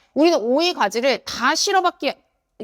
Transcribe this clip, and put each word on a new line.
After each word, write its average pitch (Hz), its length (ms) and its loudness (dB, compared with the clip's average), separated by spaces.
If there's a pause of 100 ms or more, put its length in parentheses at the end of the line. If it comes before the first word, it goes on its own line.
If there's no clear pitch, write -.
(140)
우리는 320 260 4
오이 277 340 0
가지를 233 520 -2
다 269 300 -2
실어밖에 359 640 -2 (420)